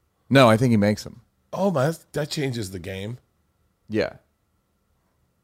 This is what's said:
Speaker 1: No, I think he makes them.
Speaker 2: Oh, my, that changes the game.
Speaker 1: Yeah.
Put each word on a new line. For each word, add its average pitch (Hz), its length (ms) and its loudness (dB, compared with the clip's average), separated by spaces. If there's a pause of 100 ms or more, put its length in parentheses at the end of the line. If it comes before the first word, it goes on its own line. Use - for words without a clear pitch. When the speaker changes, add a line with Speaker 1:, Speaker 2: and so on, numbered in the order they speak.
(300)
Speaker 1:
No, 123 200 8
I 110 80 6
think 123 140 2
he 113 60 4
makes 101 260 0
them. - 180 -18 (300)
Speaker 2:
Oh, 190 200 -2
my, 151 220 0 (180)
that 147 180 -6
changes 120 420 -6
the 95 80 -12
game. 98 380 -12 (720)
Speaker 1:
Yeah. - 240 -4 (1300)